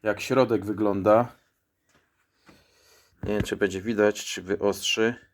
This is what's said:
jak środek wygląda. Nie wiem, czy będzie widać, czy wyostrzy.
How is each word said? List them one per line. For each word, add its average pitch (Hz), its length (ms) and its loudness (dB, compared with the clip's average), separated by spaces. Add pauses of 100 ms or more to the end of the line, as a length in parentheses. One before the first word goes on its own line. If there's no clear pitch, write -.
jak 104 180 -2
środek 120 440 0
wygląda. 104 720 2 (1900)
Nie 101 100 -4
wiem, 104 100 0
czy 98 140 -4
będzie 95 260 -2
widać, 104 420 0
czy - 180 -10
wyostrzy. 101 720 -2 (200)